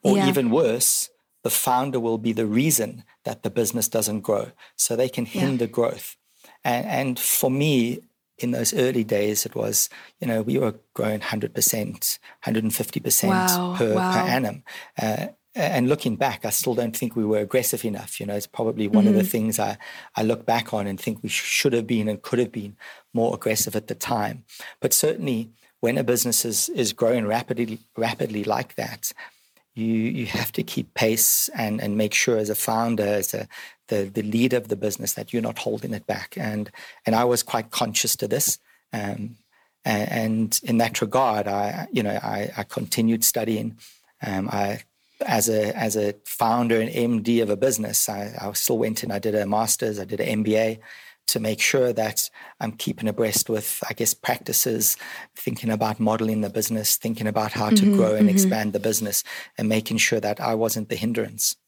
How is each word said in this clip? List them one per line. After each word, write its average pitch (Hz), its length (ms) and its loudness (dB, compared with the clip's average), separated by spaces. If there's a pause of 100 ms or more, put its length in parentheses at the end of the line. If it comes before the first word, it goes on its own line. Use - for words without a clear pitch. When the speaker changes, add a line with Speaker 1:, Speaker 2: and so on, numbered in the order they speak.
Speaker 1:
Or 196 160 6
Speaker 2:
Yeah. 190 100 4
Speaker 1:
even 131 220 2
worse, 120 580 2 (360)
the 127 60 0
founder 127 480 2
will 117 200 0
be 113 140 0
the 110 140 0
reason 117 580 2 (200)
that - 180 -6
the 107 80 -2
business 113 380 0
doesn't 107 320 0
grow. 107 300 0 (260)
So - 200 0
they 127 120 2
can 123 160 -4
Speaker 2:
Yeah. 185 180 -2
Speaker 1:
hinder 123 260 2
growth. - 480 -2 (480)
And, 123 220 0
and 131 320 0
for - 320 2
me, 131 500 2 (380)
in 120 120 -2
those 120 240 0
early 123 300 2
days, 104 420 0
it - 80 -12
was, 110 340 0 (320)
you - 60 -4
know, 113 160 0
we 117 160 0
were 113 160 0 (200)
growing 107 260 0
hundred 110 340 -4
percent, - 640 -2 (220)
hundred 110 240 0
and 110 100 0
fifty - 240 -4
percent - 340 2
Speaker 2:
Wow, 180 460 2
Speaker 1:
per, 110 140 2
per - 20 4
Speaker 2:
wow. 185 320 2
Speaker 1:
annum. 120 380 0 (360)
Uh, 110 280 -2 (260)
and 147 320 2
looking 131 300 0
back, 127 300 -2
I 104 40 -2
still - 240 0
don't 117 220 -2
think 120 180 -6
we 110 120 2
were 107 140 2
aggressive 120 440 0
enough. - 340 -6
You 104 60 -8
know, 101 100 -4
it's 104 120 -4
probably 110 420 -2
one 104 180 6
of 104 60 6
the 98 80 6
Speaker 2:
Mm-hmm. 95 80 2
Speaker 1:
things 110 300 0
I, 104 180 0 (400)
I 110 60 0
look 113 240 0
back 117 260 0
on 101 140 0
and 95 120 -4
think 110 240 -6
we 110 60 -6
sh-, - 160 -4
should - 300 2
have 113 120 0
been 110 220 2
and 104 140 -4
could - 160 0
have 120 140 0
been 101 220 -10 (380)
more 117 220 2
aggressive - 420 0
at - 100 -4
the - 80 -6
time. 113 500 -4 (360)
But 135 140 2
certainly 139 560 0 (300)
when 120 180 2
a 127 60 0
business 120 420 2
is, 113 240 -2
is 123 240 0
growing 117 320 2
rapidly, 113 540 -2 (180)
rapidly 110 460 -2
like - 320 -2
that, - 360 -6 (600)
you, 110 100 -4
you 113 400 0
have - 280 -4
to - 100 -2
keep - 320 -6
pace - 600 2
and, 110 280 -2
and 104 160 0
make 107 160 0
sure 117 240 4
as 107 100 0
a 107 60 -2
founder, 113 500 0
as 101 300 0
a, - 120 -6 (420)
the, 101 160 0
the 101 180 -4
leader 117 340 2
of 110 120 -2
the 107 80 -2
business, 98 360 -4
that 113 220 -8
you're 113 80 0
not 113 160 -4
holding 113 340 -4
it - 140 -8
back. - 320 -6
And, 107 320 -4 (340)
and 110 100 2
I 117 100 4
was 123 180 2
quite 113 280 -4
conscious - 460 0
to - 100 -4
this. 117 320 0 (360)
Um, 104 420 -6 (480)
a-, - 40 0
and 110 720 0
in 117 160 2
that 117 240 2
regard, 107 440 2
I, 101 460 -2
you 120 100 0
know, 101 200 0
I, 104 340 -4
I 101 60 -6
continued 113 600 0
studying. 110 540 0 (460)
Um, 98 280 -2
I, 101 340 -2 (400)
as 110 240 2
a, 107 280 2
as 110 200 -2
a 104 180 0 (100)
founder 117 560 2
and 113 100 -2
M 117 320 0
D 117 180 4
of 110 80 2
a 104 80 2
business, 110 520 0
I, 101 320 -6
I 101 140 -6
still - 240 0
went 110 260 0
and 101 80 -4
I 98 80 -2
did 107 160 0
a 104 100 2
master's, 107 540 0
I 95 40 -6
did 98 140 -6
an - 80 -2
M 107 160 0
B 107 140 2
A 113 240 2 (480)
to - 100 0
make 110 220 -2
sure 127 320 2
that 107 360 0 (300)
I'm 110 140 -4
keeping - 340 -4
abreast 107 420 0
with, - 400 -2
I 113 60 -6
guess, - 200 0
practices, - 840 0 (400)
thinking 117 340 -4
about 107 300 0
modeling 110 400 2
the 101 100 -2
business, 107 460 -2
thinking 113 320 -4
about 107 240 0
how 107 180 0
to 220 60 8
Speaker 2:
Mm-hmm, 202 200 6
Speaker 1:
grow 185 200 4
and 104 100 6
Speaker 2:
mm-hmm. 95 40 6
Speaker 1:
expand 98 420 2
the 101 80 0
business, 104 420 -2 (340)
and 110 120 -2
making 110 300 0
sure 113 200 2
that 104 220 0
I 113 160 0
wasn't 110 320 0
the 113 80 -4
hindrance. 110 580 -2 (140)